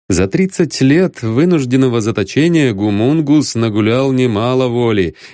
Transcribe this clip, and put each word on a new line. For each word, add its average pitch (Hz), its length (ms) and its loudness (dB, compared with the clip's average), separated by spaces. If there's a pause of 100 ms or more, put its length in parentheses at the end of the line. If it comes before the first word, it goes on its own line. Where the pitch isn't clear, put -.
За 92 180 0
тридцать 170 540 -2
лет 165 400 2
вынужденного 127 800 0
заточения 131 720 0
гумунгус 131 800 0
нагулял 117 580 0
немало 127 560 0
воли 113 480 -2 (180)